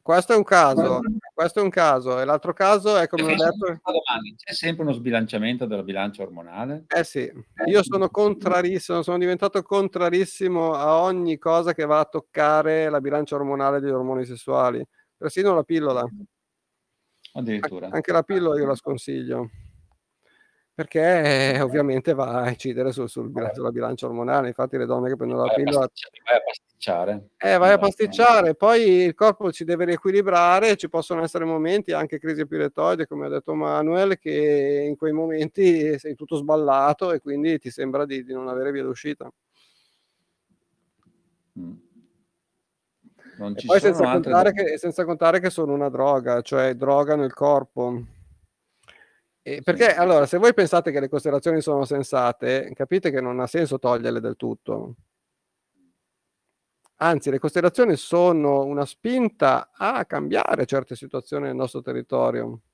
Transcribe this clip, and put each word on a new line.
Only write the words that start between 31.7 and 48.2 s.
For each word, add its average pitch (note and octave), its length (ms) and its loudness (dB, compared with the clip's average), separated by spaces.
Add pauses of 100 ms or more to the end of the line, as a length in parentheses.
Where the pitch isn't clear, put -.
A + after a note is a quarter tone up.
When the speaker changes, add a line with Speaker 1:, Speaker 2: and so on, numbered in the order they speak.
Speaker 1:
anche D#3 280 -4
crisi D#3 220 -6
epilettoide, D#3 680 -2
come C#3+ 180 -8
ha - 20 -8
detto C#3+ 280 -6
Manuel, D#3 640 0
che D3 680 0
in D3 80 -4
quei D#3 160 -4
momenti D#3 840 0
sei D3+ 160 -10
tutto D#3 220 -10
sballato D3 760 0
e D#3 60 -2
quindi D3 400 -2
ti B2+ 140 -10
sembra C#3 340 -4
di, C3+ 160 -8
di B2+ 100 -14
non B2+ 140 -10
avere C3 240 -4
via C#3 140 -6
d'uscita. C3 440 -10 (2250)
Speaker 2:
Mm. F2 140 -14 (1700)
Non G2+ 180 -8
Speaker 1:
E G2+ 40 -10
Speaker 2:
ci - 60 -12
Speaker 1:
poi F#3+ 140 6
Speaker 2:
sono G3 140 4
Speaker 1:
senza E3+ 160 2
Speaker 2:
altre C3+ 220 0
Speaker 1:
contare F#3 180 6
Speaker 2:
domande. G3 220 -2
Speaker 1:
che, D#3 60 -6
senza F3 260 -4
contare E3 360 2
che F3+ 100 -2
sono D#3 220 -2
una C#3+ 160 0
droga, B2+ 540 2
cioè C3 320 0
droga C#3 420 2
nel C#3 160 -2
corpo. B2+ 680 0 (1400)